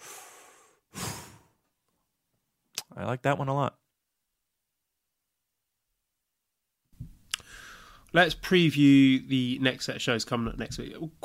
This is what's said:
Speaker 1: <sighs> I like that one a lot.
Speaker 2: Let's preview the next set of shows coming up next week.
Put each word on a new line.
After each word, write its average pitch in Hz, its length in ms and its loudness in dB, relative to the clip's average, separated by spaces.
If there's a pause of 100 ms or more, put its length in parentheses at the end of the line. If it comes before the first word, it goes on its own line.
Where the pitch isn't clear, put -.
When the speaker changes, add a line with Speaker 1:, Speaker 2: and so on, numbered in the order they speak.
(960)
Speaker 1:
<sighs> - 20 -20 (2000)
I 92 80 -10
like 120 180 -6
that 143 140 0
one 139 120 -4
a 135 60 -2
lot. 139 220 -2 (4000)
Speaker 2:
Let's 170 220 4
preview 139 920 6
the 131 320 -2
next 131 260 -2
set 131 80 -6
of - 80 -10
shows 113 220 -2
coming 117 280 -4
up - 60 -12
next - 200 -10
week. - 180 -12 (280)